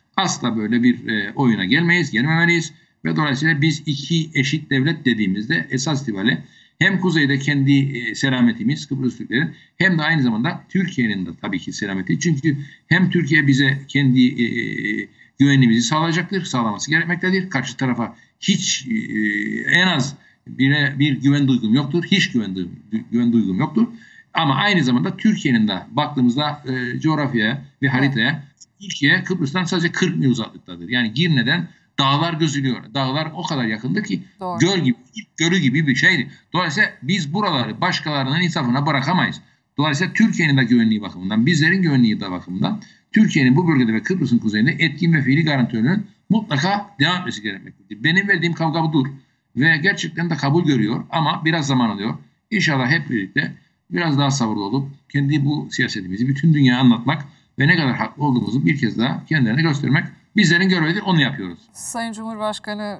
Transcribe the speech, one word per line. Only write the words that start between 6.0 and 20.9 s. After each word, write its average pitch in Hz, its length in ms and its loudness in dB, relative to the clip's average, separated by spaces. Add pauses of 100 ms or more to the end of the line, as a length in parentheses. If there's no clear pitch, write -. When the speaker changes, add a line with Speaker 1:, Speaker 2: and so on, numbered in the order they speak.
Speaker 1:
itibariyle 104 420 -2 (360)
hem 185 200 2
kuzeyde 151 400 2
kendi, 139 580 2
e, 117 180 -8
selametimiz, 127 680 0
Kıbrıs 131 320 -4
Türklerin, 135 340 -2 (260)
hem 180 200 2
de 151 60 0
aynı 156 200 2
zamanda 123 460 -2
Türkiye'nin 117 560 -2
de 85 40 -10 (120)
tabii 95 180 -6
ki - 140 -12
selameti. 98 460 -4
Çünkü 151 380 0 (300)
hem 180 220 2
Türkiye 156 380 2
bize 135 400 2
kendi, 127 560 2
e, 113 40 0 (920)
güvenliğimizi 131 420 6
sağlayacaktır, 165 640 -2
sağlaması 117 440 -4
gerekmektedir. 175 600 0
Karşı - 280 -6
tarafa 120 380 -2 (240)
hiç, - 480 -2
e, 113 80 -2 (760)
en 180 160 4
az 143 280 0 (320)
bire, 135 520 0